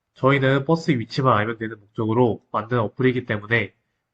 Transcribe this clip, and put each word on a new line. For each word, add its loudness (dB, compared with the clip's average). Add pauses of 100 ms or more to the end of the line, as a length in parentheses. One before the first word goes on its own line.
(140)
저희는 2
버스 0
위치만 0
알면 -2
되는 -10
목적으로 0
만든 -2
어플이기 -2
때문에 -2 (420)